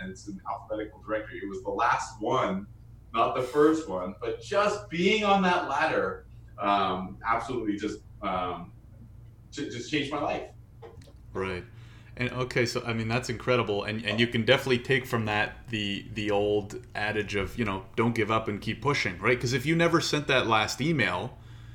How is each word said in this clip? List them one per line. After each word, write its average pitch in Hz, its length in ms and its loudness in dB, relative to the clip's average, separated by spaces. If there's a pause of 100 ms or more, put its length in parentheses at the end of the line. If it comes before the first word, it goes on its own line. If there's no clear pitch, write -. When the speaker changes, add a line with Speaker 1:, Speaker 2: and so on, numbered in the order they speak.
Speaker 1:
and 185 100 -8
it's - 160 -14
an 196 140 -10 (100)
alphabetical 107 560 -8
directory, 107 340 -6
it 98 80 -6
was 95 140 -10
the 101 80 -6
last 120 500 0
one, 104 460 0 (480)
not 120 220 2
the 131 60 0
first 151 460 4
one, - 320 -6
but - 220 -4
just 202 480 0
being 196 320 4
on 196 200 6
that 175 260 2
ladder, 135 580 0 (320)
um, 95 680 0
absolutely 113 520 -2
just, 101 240 -4 (220)
um, 90 500 -4 (800)
ju-, - 180 -6
just 120 220 -8
changed 147 180 0
my 147 100 -4
life. - 220 -2 (880)
Speaker 2:
Right. 92 300 -4 (540)
And, 123 160 -4
okay, 127 340 0
so, - 180 -2
I 117 80 -2
mean, 113 140 -2
that's 123 240 -2
incredible, 110 540 2
and, 107 200 -4
and 107 140 0
you 117 80 6
can 117 180 0
definitely 127 360 4
take 127 260 0
from 110 200 0
that 107 420 -2
the, 101 360 -4 (100)
the 104 180 0
old 104 480 2 (160)
adage 104 400 -2
of, 95 200 -2
you 120 80 0
know, 95 200 -4 (100)
"Don't 117 220 4
give 107 160 2
up 110 160 2
and 104 120 -2
keep 104 220 -4
pushing," 107 380 0
right? 120 200 4
'Cause 123 120 0
if 135 140 0
you 160 100 4
never 165 240 6
sent 147 260 0
that 123 220 4
last 107 320 4
email, 117 580 0 (360)